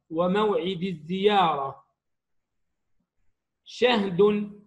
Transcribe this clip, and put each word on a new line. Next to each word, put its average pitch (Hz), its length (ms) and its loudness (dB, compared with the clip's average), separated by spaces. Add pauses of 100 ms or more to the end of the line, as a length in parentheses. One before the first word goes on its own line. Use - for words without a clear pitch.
وموعد 180 760 0
الزيارة." 175 1000 0 (1800)
شهد: 202 580 0 (460)